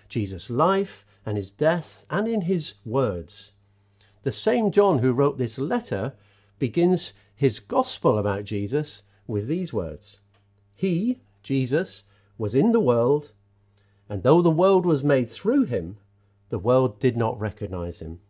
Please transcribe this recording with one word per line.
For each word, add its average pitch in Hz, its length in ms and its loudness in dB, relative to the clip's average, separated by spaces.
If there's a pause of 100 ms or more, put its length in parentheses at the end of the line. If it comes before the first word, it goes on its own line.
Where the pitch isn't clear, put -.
Jesus' 98 420 -6
life 190 540 0 (200)
and 104 120 -4
his 98 160 -6
death 160 580 -2
and 202 160 -2
in 226 160 -2
his 170 320 -4 (100)
words. 110 680 -4 (680)
The 127 100 -2
same 226 380 0
John 190 300 4
who 127 120 2
wrote 139 240 2
this 123 220 -6
letter 135 560 -4 (440)
begins 170 540 0 (220)
his 131 260 0
gospel 240 560 0
about 101 280 0
Jesus 107 580 -4 (240)
with 107 220 -4
these 170 240 -4
words. 82 480 -8 (540)
"He, 196 460 -2 (220)
Jesus, 135 640 -2 (340)
was 107 160 -4
in 170 180 4
the 226 80 4
world, 131 520 2 (760)
and 101 140 -6
though 147 180 6
the 170 100 4
world 185 360 4
was 147 180 2
made 135 240 2
through 262 360 0
him, 104 340 -6 (500)
the 113 100 -4
world 123 400 2
did 123 180 0
not 113 220 -2
recognize 92 600 -6
him. 82 300 -12